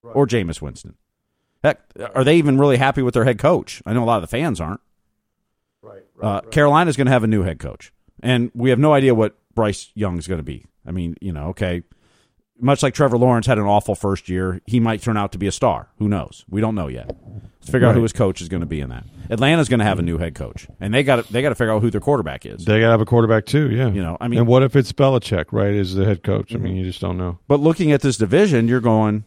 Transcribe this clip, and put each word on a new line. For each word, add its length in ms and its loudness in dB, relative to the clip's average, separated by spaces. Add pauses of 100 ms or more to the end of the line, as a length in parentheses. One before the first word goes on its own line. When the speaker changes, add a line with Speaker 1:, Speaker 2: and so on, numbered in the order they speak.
Speaker 1:
Right. 140 -16
Speaker 2:
Or 120 4
Jameis 340 -4
Winston? 340 -16 (680)
Heck, 160 0 (360)
are 80 2
they 140 6
even 200 4
really 200 4
happy 240 0
with 120 0
their 100 2
head 160 2
coach? 460 -2
I 80 -4
know 100 0
a 20 -2
lot 120 2
of 60 -2
the 40 -10
fans 320 -4
aren't. 220 -8 (1000)
Speaker 1:
Right, 200 -20 (140)
right, 120 -6
Speaker 2:
Uh, 160 -4
Speaker 1:
right. 80 -20
Speaker 2:
Carolina's 460 2
gonna 140 2
have 120 4
a 40 0
new 160 2
head 160 -6
coach, 320 -14 (300)
and 320 0
we 160 0
have 100 2
no 140 4
idea 200 4
what 220 0 (180)
Bryce 420 -2
Young's 320 -6
gonna 160 -6
be. 220 -14 (200)
I 60 -12
mean, 300 -6
you 120 -8
know, 160 -8
okay, 340 -6 (760)
much 240 0
like 100 0
Trevor 240 2
Lawrence 300 2
had 100 2
an 80 -2
awful 300 0
first 340 -4
year, 360 -4
he 140 0
might 220 0
turn 160 -4
out 160 -4
to 40 -12
be 100 -4
a 40 -2
star. 460 -2
Who 100 -2
knows? 420 -4
We 120 -4
don't 140 -2
know 120 -6
yet. 280 -12 (440)
Let's 120 -18
figure 160 4
out 80 6
who 60 4
Speaker 1:
Right. 20 2
Speaker 2:
his 100 -2
coach 280 0
is 80 -10
gonna 160 -4
be 140 -6
in 100 -8
that. 160 -14 (240)
Atlanta's 400 2
gonna 160 2
have 140 0
a 40 -2
new 140 -2
head 180 -6
coach, 320 -14 (120)
and 140 -6
they 100 2
gotta, 280 0
they 100 0
gotta 140 0
figure 180 0
out 80 2
who 80 2
their 120 -4
quarterback 440 -2
is. 200 -14
Speaker 1:
They 160 4
gotta 100 4
have 100 4
a 40 2
quarterback 400 2
too, 260 0
yeah. 180 0
Speaker 2:
You 140 -2
know, 180 -6
I 60 -6
mean 120 0
Speaker 1:
And 80 4
what 160 6
if 120 0
it's 180 2
Belichick, 580 0
right, 220 0
is 220 -2
the 100 2
head 180 0
coach? 300 -4
I 40 -6
mean, 160 -4
Speaker 2:
Mm-hmm. 60 -4
Speaker 1:
you 60 -4
just 160 -8
don't 160 -4
know. 300 -8
Speaker 2:
But 120 2
looking 320 2
at 100 2
this 160 0
division, 500 2
you're 140 0
going 460 2